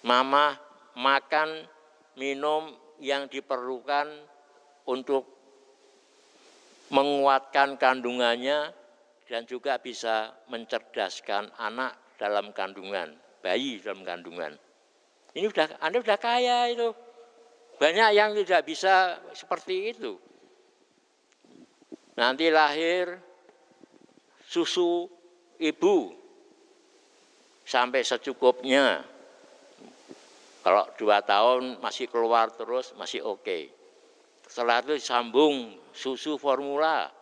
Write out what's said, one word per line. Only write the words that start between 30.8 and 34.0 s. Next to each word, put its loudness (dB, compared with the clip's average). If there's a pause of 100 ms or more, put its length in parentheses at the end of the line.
dua 4
tahun 2
masih -8
keluar 2
terus, -8
masih -8
oke. -8 (720)